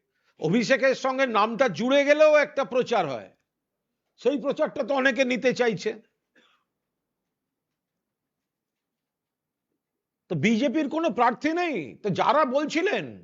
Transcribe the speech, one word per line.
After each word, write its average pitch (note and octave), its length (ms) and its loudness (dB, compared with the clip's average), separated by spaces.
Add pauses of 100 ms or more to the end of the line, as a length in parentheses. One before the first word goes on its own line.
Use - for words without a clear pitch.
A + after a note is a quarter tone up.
(400)
অভিষেকের A#3 640 2
সঙ্গে C4 220 0 (120)
নামটা A3+ 280 2 (140)
জুড়ে B3+ 300 2
গেলেও D4+ 240 6 (120)
একটা C#4 200 -4
প্রচার A#3 380 -2 (100)
হয়, G2 160 -10 (920)
সেই C#4 220 0
প্রচারটা C#4+ 400 -4
তো G#3 120 -4
অনেকে C4 300 2
নিতে B3 280 0
চাইছে। A3+ 380 -2 (4000)
তো - 40 -4
বিজেপির A#3 540 0
কোনো D#4+ 220 -4
প্রার্থী A#3+ 420 0
নেই। F4 220 -2 (280)
তো G#3+ 60 -6
যারা F#3+ 360 2
বলছিলেন, D4 600 -2 (180)